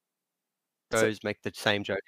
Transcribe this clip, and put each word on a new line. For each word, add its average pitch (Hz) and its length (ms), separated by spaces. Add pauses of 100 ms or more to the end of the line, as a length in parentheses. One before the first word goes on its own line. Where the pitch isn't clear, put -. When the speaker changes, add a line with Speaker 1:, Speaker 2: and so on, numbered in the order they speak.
(920)
Speaker 1:
So 113 80
Speaker 2:
shows 110 240
make 104 200
the 104 120
same 104 300
joke 98 240